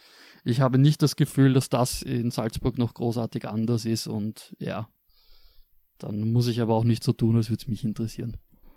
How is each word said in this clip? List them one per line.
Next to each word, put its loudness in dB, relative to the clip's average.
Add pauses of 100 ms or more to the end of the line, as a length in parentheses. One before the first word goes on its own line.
(480)
ich 2
habe 2
nicht 6
das 2
Gefühl, 4
dass 2
das 0
in -2
Salzburg -4
noch -2
großartig -4
anders -2
ist -2
und -8
ja, -8 (1120)
dann -4
muss 2
ich 0
aber 2
auch 2
nicht 2
so 0
tun, 2
als 2
würd's -4
mich -4
interessieren. -6 (400)